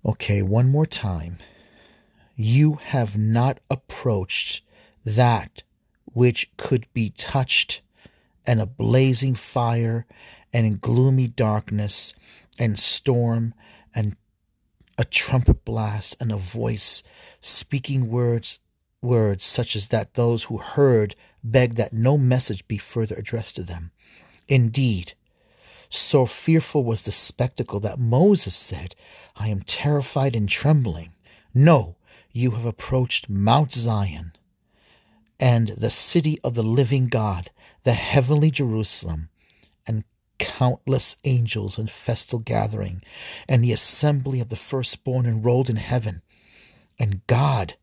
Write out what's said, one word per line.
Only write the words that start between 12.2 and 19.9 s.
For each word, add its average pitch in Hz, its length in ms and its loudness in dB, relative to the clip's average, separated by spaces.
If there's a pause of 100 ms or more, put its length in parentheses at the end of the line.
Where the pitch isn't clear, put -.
and 110 220 0
storm, 117 720 2 (440)
and 104 180 -2 (840)
a 117 80 -2
trumpet - 600 2
blast, 107 560 -4
and 120 100 -4
a 104 60 -4
voice 113 680 0 (380)
speaking 131 680 0
words, 120 500 -2 (420)
words 110 420 0
such - 300 2
as 104 140 -4
that 107 260 -4